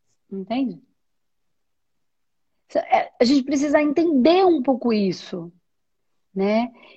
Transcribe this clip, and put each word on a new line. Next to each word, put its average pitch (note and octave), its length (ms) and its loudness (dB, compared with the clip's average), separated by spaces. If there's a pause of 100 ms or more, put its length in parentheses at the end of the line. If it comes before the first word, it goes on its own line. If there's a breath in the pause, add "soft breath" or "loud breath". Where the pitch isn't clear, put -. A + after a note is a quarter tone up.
(300)
entende? G3 520 -6 (1900)
É, - 460 -2
a B3+ 40 4
gente C4 200 4
precisa C#4+ 360 0
entender D#4+ 640 2
um E4 180 2
pouco B3 300 -2
isso, F#3 600 -4 (840)
né? G#3+ 380 -2 (240 soft breath)